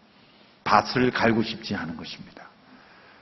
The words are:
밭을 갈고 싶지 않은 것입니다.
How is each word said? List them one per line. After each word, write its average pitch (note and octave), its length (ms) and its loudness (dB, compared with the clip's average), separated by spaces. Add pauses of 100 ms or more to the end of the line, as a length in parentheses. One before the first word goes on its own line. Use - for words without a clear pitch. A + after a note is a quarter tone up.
(640)
밭을 B2 480 4
갈고 A#2 320 2
싶지 - 320 -6
않은 E2 220 -6
것입니다. - 460 -14 (800)